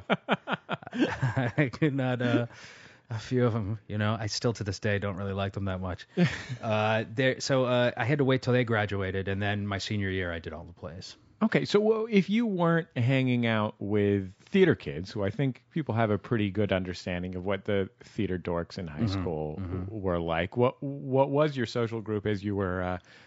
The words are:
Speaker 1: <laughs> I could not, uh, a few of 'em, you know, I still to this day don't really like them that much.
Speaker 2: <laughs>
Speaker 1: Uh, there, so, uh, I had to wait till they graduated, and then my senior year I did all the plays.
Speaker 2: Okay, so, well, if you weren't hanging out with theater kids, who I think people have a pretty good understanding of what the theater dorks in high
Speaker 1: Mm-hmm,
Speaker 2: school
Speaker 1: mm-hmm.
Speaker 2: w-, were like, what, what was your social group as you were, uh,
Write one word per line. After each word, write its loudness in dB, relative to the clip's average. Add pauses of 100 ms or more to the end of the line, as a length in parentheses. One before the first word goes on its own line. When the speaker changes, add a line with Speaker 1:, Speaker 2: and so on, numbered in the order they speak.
Speaker 1:
<laughs> -2 (640)
I 0
could 0
not, -2
uh, 2 (600)
a -6
few 2
of 2
'em, -4
you -6
know, 0
I -6
still -2
to -8
this -4
day 0
don't -4
really -6
like -2
them -4
that -2
much. -8
Speaker 2:
<laughs> 4 (340)
Speaker 1:
Uh, 2 (100)
there, 2
so, 2
uh, 4
I -2
had 2
to 2
wait 4
till 2
they 4
graduated, 0
and -2
then 0
my -2
senior -2
year -2
I -6
did -10
all -12
the -16
plays. -14 (260)
Speaker 2:
Okay, 2
so, 4
well, 2
if 6
you 2
weren't 2
hanging 2
out 2
with 2 (120)
theater 6
kids, -6
who -4
I 0
think -2
people -2
have 2
a 4
pretty 0
good 0
understanding -4
of -6
what -2
the 2 (140)
theater -4
dorks -4
in -6
high -8
Speaker 1:
Mm-hmm, 0
Speaker 2:
school -4
Speaker 1:
mm-hmm. -6
Speaker 2:
w-, -10
were 0
like, 0
what, 2
what 0
was 2
your 0
social -2
group -4
as 0
you -2
were, 0
uh, -2 (300)